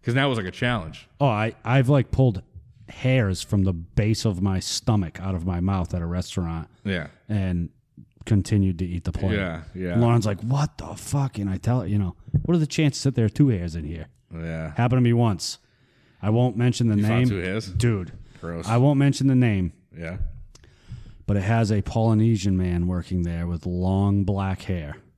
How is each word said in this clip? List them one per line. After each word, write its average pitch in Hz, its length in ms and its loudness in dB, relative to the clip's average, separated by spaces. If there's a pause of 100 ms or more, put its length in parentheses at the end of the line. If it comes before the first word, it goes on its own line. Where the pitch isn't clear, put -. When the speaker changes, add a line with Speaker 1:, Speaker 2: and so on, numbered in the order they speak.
Speaker 1:
'Cause 117 120 -2
now 139 120 2
it - 20 0
was 123 80 0
like 95 100 -4
a 90 40 -6
challenge. 107 580 -4 (120)
Speaker 2:
Oh, 143 60 4
I, 110 280 0 (100)
I've, 123 240 2
like, 139 220 4
pulled 120 320 2 (480)
hairs 120 520 0
from 98 220 0
the 95 80 2
base 104 540 0
of 92 160 0
my 95 160 2
stomach - 600 -2
out 95 140 -4
of 87 120 -4
my 87 140 0
mouth 92 340 0
at 87 80 -2
a 85 40 -4
restaurant. 85 640 -4 (160)
Speaker 1:
Yeah. 90 220 -4 (240)
Speaker 2:
And 92 400 -2 (560)
continued 98 540 2
to 92 40 -2
eat 87 200 -6
the 85 80 -4
plate. 95 260 -2
Speaker 1:
Yeah, 82 240 -6 (120)
yeah. 90 240 -4
Speaker 2:
Lauren's 117 280 4
like, 101 160 -2
"What 139 340 -2
the - 200 -12
fuck?" 139 420 -4
And 101 100 -4
I 95 80 -2
tell, 117 300 -2
you 104 120 0
know, 92 160 -2 (280)
"What 170 120 0
are 170 60 2
the 151 60 0
chances 151 380 0
that 135 100 2
there 117 100 2
are 104 60 2
two 143 180 4
hairs 87 260 -2
in 80 100 -6
here?" 78 240 -10 (260)
Speaker 1:
Yeah. 80 420 -8
Speaker 2:
Happened 123 220 2
to 123 40 4
me 117 120 4
once. 113 440 0 (640)
I 101 80 -2
won't 117 300 2
mention 120 300 2
the 107 80 2
Speaker 1:
You 104 80 2
found 117 160 2
Speaker 2:
name. 127 100 2
Speaker 1:
two 98 100 -2
hairs? 95 280 -4
Speaker 2:
Dude. 95 440 0 (300)
Speaker 1:
Gross. 85 260 -8
Speaker 2:
I 117 80 2
won't 135 220 4
mention 135 300 2
the 135 60 4
name. 104 380 2 (240)
Speaker 1:
Yeah. 85 220 -10 (1080)
Speaker 2:
But 101 120 2
it 92 60 0
has 110 280 2
a 104 80 2
Polynesian 110 800 2
man 87 280 0
working 90 360 -2
there 85 240 -4
with 85 180 -6
long 95 600 0
black 95 380 -2
hair. 78 340 -6 (220)